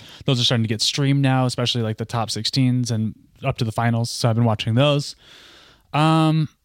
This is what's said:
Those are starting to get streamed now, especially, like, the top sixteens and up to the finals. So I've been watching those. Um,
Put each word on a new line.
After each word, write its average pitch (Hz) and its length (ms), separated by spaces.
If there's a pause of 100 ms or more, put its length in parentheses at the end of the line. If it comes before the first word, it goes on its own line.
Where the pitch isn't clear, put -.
(240)
Those 127 160
are 120 40
starting 113 200
to 107 40
get 107 120
streamed 139 400
now, 131 240
especially, 123 380
like, 110 160
the 113 80
top 113 240
sixteens 123 600
and 110 240 (300)
up 135 140
to 123 80
the 110 60
finals. 117 380
So - 200
I've 110 60
been 120 100
watching 110 280
those. 143 400 (800)
Um, 156 560 (160)